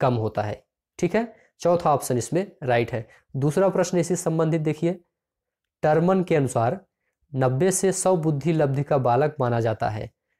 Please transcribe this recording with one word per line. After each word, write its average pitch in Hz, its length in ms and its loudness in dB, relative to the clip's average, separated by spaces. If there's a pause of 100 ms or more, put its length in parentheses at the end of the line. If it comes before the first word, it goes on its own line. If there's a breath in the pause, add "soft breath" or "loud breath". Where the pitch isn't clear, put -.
कम 127 140 2
होता 110 280 -4
है, 104 240 -8 (340)
ठीक 175 160 0
है। 233 200 -2 (240 loud breath)
चौथा 170 340 2
ऑप्शन 131 240 -2
इसमें 170 340 -4 (120)
राइट 120 280 0
है। 113 160 -8 (280 soft breath)
दूसरा 151 340 2
प्रश्न 185 280 0
इसी 175 180 0
संबंधित 165 460 0
देखिए, 160 380 -2 (840)
टर्मन 170 400 4
के 170 120 0
अनुसार 131 500 0 (500)
नब्बे 131 360 2
से 190 200 0
सौ 185 260 0
बुद्धि 156 360 -2
लब्धि 143 300 0
का 147 140 0
बालक 131 420 0
माना 120 200 0
जाता 113 300 -2
है। 107 220 -8 (280)